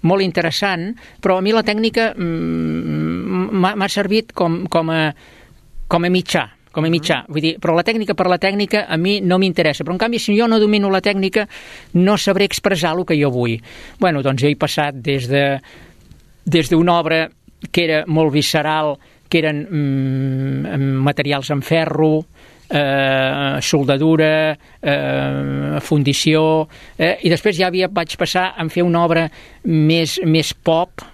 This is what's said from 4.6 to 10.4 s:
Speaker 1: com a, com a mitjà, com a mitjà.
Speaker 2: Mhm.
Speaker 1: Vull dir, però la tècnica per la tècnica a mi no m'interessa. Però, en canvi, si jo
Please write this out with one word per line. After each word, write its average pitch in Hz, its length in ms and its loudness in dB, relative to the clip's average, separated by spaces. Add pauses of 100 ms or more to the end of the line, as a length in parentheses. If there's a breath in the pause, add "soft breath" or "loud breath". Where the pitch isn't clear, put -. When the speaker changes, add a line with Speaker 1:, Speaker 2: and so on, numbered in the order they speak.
Speaker 1:
com 165 220 0
a, 156 240 0 (760 loud breath)
com 170 160 0
a 175 60 0
mitjà, 180 400 0 (240)
com 156 120 -2
a 165 40 0
mitjà. 160 340 0
Speaker 2:
Mhm. - 100 -16
Speaker 1:
Vull 151 80 -2
dir, 160 160 0
però 175 160 0
la 170 100 2
tècnica 220 320 -2
per 180 120 0
la 180 100 2
tècnica 202 520 0
a 165 80 -2
mi 196 240 0
no 185 180 2
m'interessa. 170 460 0
Però, 165 80 -6
en 185 40 -6
canvi, 226 220 -2
si 208 180 0
jo 233 100 4